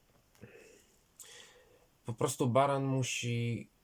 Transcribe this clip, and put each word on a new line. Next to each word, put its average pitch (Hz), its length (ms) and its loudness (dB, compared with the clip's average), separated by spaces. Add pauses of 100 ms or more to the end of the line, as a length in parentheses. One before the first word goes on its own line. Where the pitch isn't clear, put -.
(2000)
Po 117 60 -4
prostu 131 340 0
baran 135 380 4
musi 120 840 -2 (140)